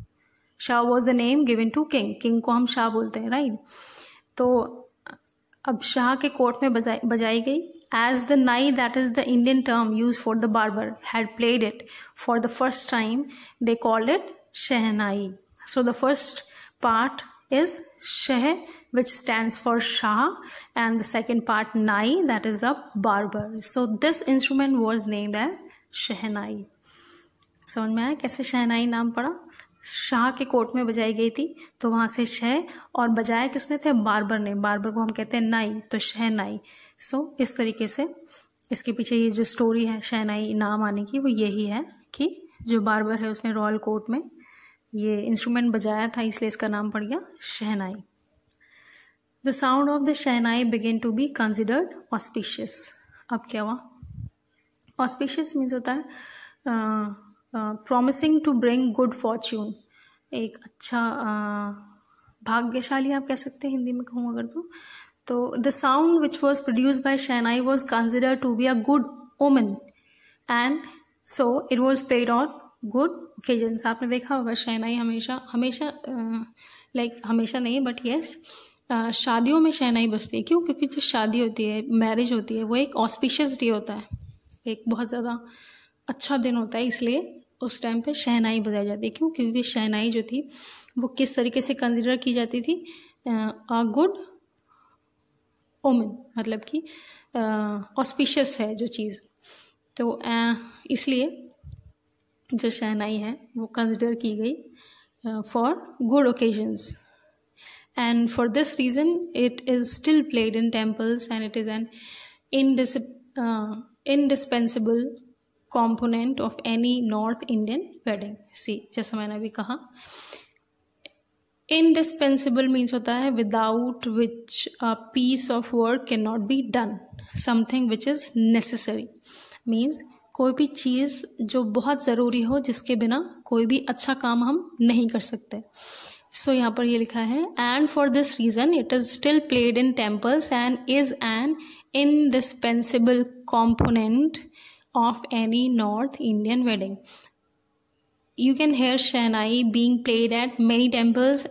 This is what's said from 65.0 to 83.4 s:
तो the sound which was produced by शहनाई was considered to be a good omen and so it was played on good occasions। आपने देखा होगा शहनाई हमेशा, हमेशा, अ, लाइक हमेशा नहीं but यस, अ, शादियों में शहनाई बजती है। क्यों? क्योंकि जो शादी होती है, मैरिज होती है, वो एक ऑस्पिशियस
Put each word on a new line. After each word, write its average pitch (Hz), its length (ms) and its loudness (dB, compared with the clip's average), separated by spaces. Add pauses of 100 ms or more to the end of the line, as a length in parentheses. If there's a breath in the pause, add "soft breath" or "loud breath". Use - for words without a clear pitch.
तो 247 300 -4
the 269 260 2
sound 311 360 4
which - 240 0
was 277 260 2
produced 254 340 2
by 269 120 2
शहनाई 240 460 0
was 262 220 2
considered 247 600 2
to 240 100 2
be 254 180 2
a - 20 2
good 247 280 4 (400)
omen 269 320 4 (760 soft breath)
and 247 260 2 (540 loud breath)
so 254 300 2 (120)
it 240 60 2
was 262 180 4
played 240 320 0
on 240 180 2 (480)
good 302 140 2
occasions। 226 760 -4
आपने 233 220 -2
देखा 247 280 -2
होगा 233 180 -2
शहनाई 226 420 -2
हमेशा, 233 460 -4 (100)
हमेशा, 247 360 -2
अ, 226 560 -8 (520 loud breath)
लाइक 240 300 -4
हमेशा 226 340 0
नहीं 247 220 0
but 247 240 -4
यस, 302 380 -4 (480 loud breath)
अ, 233 200 -2
शादियों 240 480 2
में 320 120 6
शहनाई 233 360 2
बजती 220 300 -2
है। 220 60 -2
क्यों? 339 180 2
क्योंकि 302 260 -2
जो 285 140 -4
शादी 220 380 2
होती 226 240 -2
है, 214 280 -2
मैरिज 226 420 2
होती 220 240 -2
है, 226 60 -2
वो 220 120 -2
एक 277 200 0
ऑस्पिशियस 262 640 0